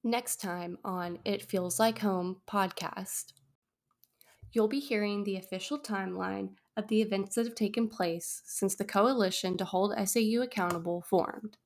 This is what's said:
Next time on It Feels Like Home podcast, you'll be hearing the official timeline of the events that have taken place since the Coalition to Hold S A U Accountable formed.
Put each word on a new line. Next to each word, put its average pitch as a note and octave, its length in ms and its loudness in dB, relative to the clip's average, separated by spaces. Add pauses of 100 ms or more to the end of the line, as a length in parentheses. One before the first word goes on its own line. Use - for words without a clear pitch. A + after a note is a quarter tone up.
Next A#3+ 340 0
time F3 480 -6
on F3 400 -2
It G3 180 0
Feels F3+ 360 0
Like A3 200 4
Home F#3 380 2 (120)
podcast, - 840 -2 (1200)
you'll G#3+ 160 4
be C#4 100 0
hearing G#3 440 0
the G3 120 0
official F#3+ 420 -6
timeline F#3+ 760 -4 (260)
of G#3+ 100 -4
the A3 140 4
events G3 340 0
that A#3 100 2
have A#3 100 -8
taken A3 340 0
place E3+ 560 -4
since - 300 -2
the G3+ 100 -4
Coalition G3 720 2
to F#3 80 -2
Hold G3 320 2
S G3 180 0
A A#3 60 4
U A3+ 200 4
Accountable F3 600 -2
formed. - 640 0